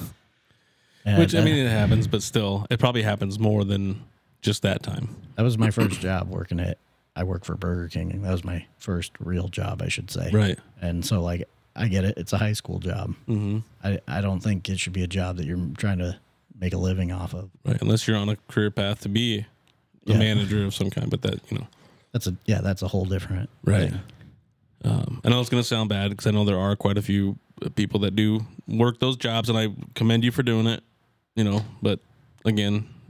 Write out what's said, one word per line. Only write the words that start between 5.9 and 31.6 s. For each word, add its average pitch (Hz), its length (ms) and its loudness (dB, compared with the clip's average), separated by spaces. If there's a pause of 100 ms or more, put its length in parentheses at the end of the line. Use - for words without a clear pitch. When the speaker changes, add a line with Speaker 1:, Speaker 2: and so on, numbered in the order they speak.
Speaker 1:
<clears throat> - 0 -
job 92 280 0
working 90 300 -4
at, 87 180 -2 (380)
I 90 80 -2
worked 90 220 -4
for 85 100 -6
Burger 87 320 -4
King, 85 240 -4
and 98 140 -6
that 92 60 0
was 90 120 -2
my 87 220 -6 (120)
first 87 420 -4
real 90 280 -2
job, 95 340 -4
I 85 60 -4
should - 240 -6
say. - 200 -4
Speaker 2:
Right. 101 280 4 (220)
Speaker 1:
And 87 240 -2
so, 101 180 0
like, 87 240 -4 (280)
I 117 120 0
get 95 160 2
it. 98 140 0
It's 87 160 -8
a 98 40 4
high 107 160 2
school 92 260 -6
job. 90 360 -6 (120)
Speaker 2:
Mm-hmm. 104 320 -2 (240)
Speaker 1:
I, 98 240 0
I 78 140 -4
don't 98 200 0
think 98 280 0
it 95 100 -2
should 90 140 -6
be 92 100 -2
a 87 40 -2
job 92 300 -2
that 85 80 -4
you're 87 320 -4
trying 98 220 -2
to 90 200 -4 (400)
make 92 140 -2
a 92 40 -2
living 92 360 0
off 90 200 -8
of. 92 160 -10 (160)
Speaker 2:
Right, - 160 0
unless 110 260 2
you're 110 100 4
on 101 120 0
a 107 60 0 (140)
career 107 200 2
path 101 320 -2
to 104 80 -6
be 110 300 0
a 113 60 -8 (680)
Speaker 1:
Yeah. 107 80 8
Speaker 2:
manager 104 460 2
of 98 100 -2
some 98 140 -2
kind, - 200 -4
but - 120 -2
that, - 180 -2 (100)
you - 80 -4
know. - 100 -8 (440)
Speaker 1:
That's 117 160 -4
a, 92 80 -2 (100)
yeah, 101 160 2
that's 92 200 -2
a 98 80 -4
whole 95 160 0
different 92 440 -4 (140)
Speaker 2:
Right. 95 280 4
Speaker 1:
thing. 98 80 -6 (840)
Speaker 2:
Um, - 400 -2
I - 60 2
know 120 100 2
it's 123 100 -2
gonna 123 140 2
sound 110 260 -2
bad 101 280 0
'cause - 100 -2
I 107 40 2
know 104 140 4
there 101 140 2
are 101 160 2
quite 101 220 0
a 104 40 0
few, 101 360 2 (280)
uh, - 40 -4
people 104 320 0
that 98 140 0
do 107 300 2 (220)
work 117 320 2
those 127 180 2
jobs, 113 320 -2
and 113 80 2
I 110 120 0 (260)
commend 113 280 4
you 120 80 4
for 123 120 0
doing 113 240 2
it, 117 160 -2 (520)
you 113 80 2
know, 104 200 2 (180)